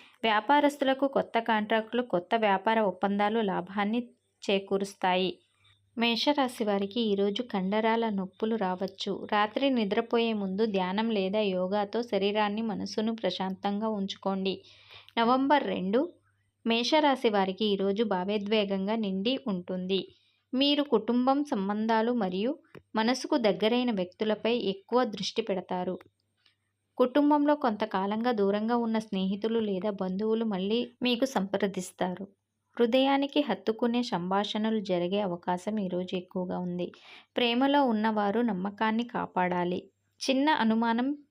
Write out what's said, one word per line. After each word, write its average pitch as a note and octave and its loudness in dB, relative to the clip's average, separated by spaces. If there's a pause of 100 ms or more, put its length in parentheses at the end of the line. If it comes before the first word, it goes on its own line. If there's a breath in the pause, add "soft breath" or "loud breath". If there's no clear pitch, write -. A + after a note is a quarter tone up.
(220 loud breath)
వ్యాపారస్తులకు C4+ 2
కొత్త A3 0
కాంట్రాక్టులు, A3 0
కొత్త B3 -2
వ్యాపార A3 2
ఒప్పందాలు G#3 0
లాభాన్ని G3+ -2 (400)
చేకూరుస్తాయి. G3 0 (640 soft breath)
మేషరాశి A#3+ 0
వారికి G3+ 0
ఈరోజు G3+ 0
కండరాల A3 0
నొప్పులు G#3 -2
రావచ్చు. F#3 -4 (120)
రాత్రి G#3+ 0
నిద్రపోయే A#3 0
ముందు G3+ -2
ధ్యానం G3 0
లేదా G3+ 0
యోగాతో G3+ 0
శరీరాన్ని, G#3 0
మనసును G#3+ -4
ప్రశాంతంగా G3+ -4
ఉంచుకోండి. F#3+ -4 (600 loud breath)
నవంబర్ C4+ 4
రెండు, F#3+ 0 (640)
మేషరాశి B3+ 4
వారికి F#3+ 0
ఈరోజు G3 0
భావోద్వేగంగా G3+ 0
నిండి G3+ -2 (120)
ఉంటుంది. F#3 -2 (520 soft breath)
మీరు C#4+ 2
కుటుంబం, B3 2
సంబంధాలు A3 0
మరియు G#3 -2 (420 loud breath)
మనసుకు B3+ 0
దగ్గరైన A3 2
వ్యక్తులపై G#3+ -2 (100)
ఎక్కువ G3 -2
దృష్టి G#3+ -4
పెడతారు. F#3 -4 (1000)
కుటుంబంలో D4 4
కొంతకాలంగా G#3+ 0
దూరంగా G#3 2
ఉన్న A3+ 0
స్నేహితులు G#3 -2
లేదా G#3 -2
బంధువులు G3+ -2
మళ్ళీ G3+ 0 (220)
మీకు A#3+ 0
సంప్రదిస్తారు. F#3+ -2 (500)
హృదయానికి C4+ 2
హత్తుకునే A#3 0
సంభాషణలు G#3 -2
జరిగే F#3 0
అవకాశం F3+ -4
ఈరోజు F#3 -4
ఎక్కువగా F3+ -6
ఉంది. F3+ -4 (460 loud breath)
ప్రేమలో C4 2
ఉన్నవారు G#3+ 0
నమ్మకాన్ని A3 -2
కాపాడాలి. F3+ -2 (420)
చిన్న C#4 0
అనుమానం A3+ 2 (220)